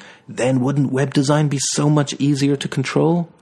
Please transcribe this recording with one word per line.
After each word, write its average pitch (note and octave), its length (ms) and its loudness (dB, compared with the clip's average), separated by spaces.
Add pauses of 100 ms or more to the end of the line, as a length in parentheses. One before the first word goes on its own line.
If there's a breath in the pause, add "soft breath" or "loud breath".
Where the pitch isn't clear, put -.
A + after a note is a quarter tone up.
(260 loud breath)
then B2+ 340 0
wouldn't C3+ 300 0
web C3+ 220 -2
design D3 360 2
be C#3 100 -4
so D3 320 0
much D3 280 2
easier C#3 380 0
to - 120 -6
control? D#3 600 0 (140)